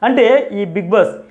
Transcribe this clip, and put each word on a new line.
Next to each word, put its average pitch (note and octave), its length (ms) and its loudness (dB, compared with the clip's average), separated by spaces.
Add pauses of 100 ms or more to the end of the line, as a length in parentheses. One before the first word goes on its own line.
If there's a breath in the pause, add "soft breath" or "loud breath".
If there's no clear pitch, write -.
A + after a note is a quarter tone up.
అంటే B3 500 2
ఈ G3+ 120 -4
బిగ్ F3 240 -6
బాస్ G3 260 2 (160)